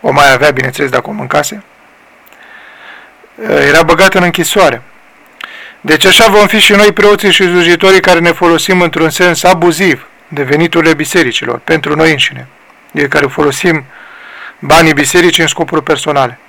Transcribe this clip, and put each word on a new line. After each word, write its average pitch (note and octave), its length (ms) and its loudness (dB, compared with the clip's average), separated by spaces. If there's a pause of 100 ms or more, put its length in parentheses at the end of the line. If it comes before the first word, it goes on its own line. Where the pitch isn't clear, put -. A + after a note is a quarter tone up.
o - 100 -2
mai C#3 220 4
avea, C#3 180 2
bineînțeles, C3+ 380 -4
dacă B2+ 200 -4
o G#3 40 -10
mâncase, D3+ 500 -6 (2000)
era D#3 160 2
băgat E3+ 300 2
în F#3 100 0
închisoare. E3 580 0 (1000)
Deci D#3 240 0
așa F#3+ 220 4
vom G3+ 200 4
fi G#3+ 120 -2
și G#3 140 2
noi, G#3 180 4
preoții G#3 400 2
și F#3+ 120 0
slujitorii, F3 560 2
care F#3 200 2
ne E3+ 120 0
folosim F3 500 0
într-un D#3+ 280 -2
sens F3 340 0
abuziv F3 640 0 (260)
de C#3+ 100 -4
veniturile D#3+ 500 0
bisericilor, C#3+ 680 -4
pentru D3+ 360 -4
noi D#3+ 160 2
înșine, C3 360 -6 (440)
de D3 160 -4
care C#3+ 180 -2
folosim D3 600 -2 (760)
banii D#3 340 2
bisericii E3+ 480 0
în D#3+ 60 0
scopuri D#3 360 -4
personale C#3 640 -2